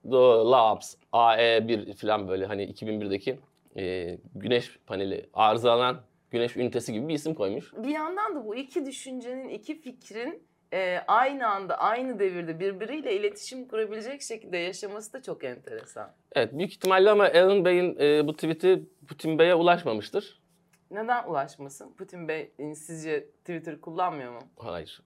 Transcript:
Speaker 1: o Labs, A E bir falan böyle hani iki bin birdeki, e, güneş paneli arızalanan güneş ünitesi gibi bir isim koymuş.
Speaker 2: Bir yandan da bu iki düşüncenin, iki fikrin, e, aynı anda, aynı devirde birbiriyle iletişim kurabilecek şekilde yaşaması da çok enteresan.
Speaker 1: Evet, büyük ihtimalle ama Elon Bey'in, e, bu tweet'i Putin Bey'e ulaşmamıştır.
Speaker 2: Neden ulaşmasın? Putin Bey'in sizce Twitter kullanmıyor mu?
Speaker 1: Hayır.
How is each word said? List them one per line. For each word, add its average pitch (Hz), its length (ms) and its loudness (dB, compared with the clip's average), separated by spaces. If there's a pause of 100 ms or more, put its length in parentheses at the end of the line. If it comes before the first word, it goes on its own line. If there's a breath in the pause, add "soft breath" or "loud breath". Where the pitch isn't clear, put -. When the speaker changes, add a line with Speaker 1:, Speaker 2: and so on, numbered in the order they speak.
(100)
Speaker 1:
o 123 400 6
Labs, 113 440 2 (160)
A 117 260 6
E 113 300 4
bir 107 260 -4
falan 104 340 -2
böyle 95 180 -2
hani 101 180 -6
iki 101 240 -10
bin 107 140 -4
birdeki, 104 380 -4 (380)
e, 90 400 -6 (180)
güneş 120 520 -2
paneli 98 460 -6
arızalanan 117 640 2 (340)
güneş 120 260 -2
ünitesi 120 360 -4
gibi 113 140 -4
bir 165 60 -4
isim 156 200 -4
koymuş. 104 440 -6
Speaker 2:
Bir 226 120 -6
yandan 349 460 -4
da 247 100 -10
bu 214 100 -8
iki 269 300 -6
düşüncenin, 262 640 -10
iki 214 320 -12
fikrin, 247 600 -12 (300)
e, 180 240 -2 (100)
aynı 262 400 2
anda, 196 300 -2
aynı 240 420 -2
devirde 175 400 -4
birbiriyle 214 560 -6
iletişim 208 520 -6
kurabilecek 220 540 -6
şekilde 214 360 -10
yaşaması 196 560 -8
da 262 80 -12
çok 175 220 -10
enteresan. 117 680 -12 (240)
Speaker 1:
Evet, 120 220 0
büyük 180 140 -4
ihtimalle 190 380 6
ama 208 180 8
Elon 185 380 6
Bey'in, 180 340 2
e, 147 280 4
bu 156 60 -4
tweet'i 165 500 2 (240)
Putin 160 320 -2
Bey'e 170 160 8
ulaşmamıştır. 170 840 0 (520)
Speaker 2:
Neden 226 360 -2
ulaşmasın? 139 680 -8
Putin 180 300 -12
Bey'in 151 460 -8
sizce 156 520 -8 (140)
Twitter 160 420 -10
kullanmıyor 160 500 -6
mu? 120 80 -16 (200)
Speaker 1:
Hayır. 87 460 -12